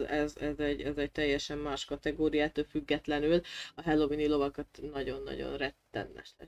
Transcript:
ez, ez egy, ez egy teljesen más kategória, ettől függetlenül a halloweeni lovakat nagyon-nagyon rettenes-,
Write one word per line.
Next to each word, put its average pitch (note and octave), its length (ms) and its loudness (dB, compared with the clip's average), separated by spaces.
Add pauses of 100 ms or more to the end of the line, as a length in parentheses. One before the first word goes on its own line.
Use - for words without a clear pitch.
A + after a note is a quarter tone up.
ez, D3 300 0
ez D3 220 -4
egy, C#3+ 220 0
ez C#3+ 160 -4
egy D3 140 0
teljesen D3 460 0
más D3 280 -4
kategória, D3+ 580 2
ettől D3+ 200 0
függetlenül D3+ 760 2 (340)
a - 60 -12
halloweeni D3+ 460 4
lovakat C#3+ 520 0 (120)
nagyon-nagyon C3+ 680 -6
rettenes-, - 800 -8 (120)